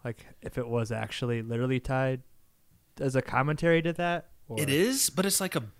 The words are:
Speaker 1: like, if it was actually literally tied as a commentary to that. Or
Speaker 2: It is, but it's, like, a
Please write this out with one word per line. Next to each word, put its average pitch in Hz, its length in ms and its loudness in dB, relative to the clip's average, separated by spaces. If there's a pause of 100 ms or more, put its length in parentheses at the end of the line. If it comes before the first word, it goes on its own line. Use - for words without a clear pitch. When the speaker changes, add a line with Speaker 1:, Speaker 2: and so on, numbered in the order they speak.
Speaker 1:
like, 120 220 -10 (160)
if - 160 -8
it 117 100 -4
was 117 240 0
actually 113 480 -2
literally 120 400 0
tied 131 400 -2 (800)
as 135 160 0
a - 60 2
commentary 156 580 2
to 165 140 0
that. 175 380 -4 (160)
Or 113 120 -4
Speaker 2:
It 147 80 2
is, 214 400 4
but 185 160 -2
it's, 196 160 2
like, 185 160 -2
a 123 80 -2 (140)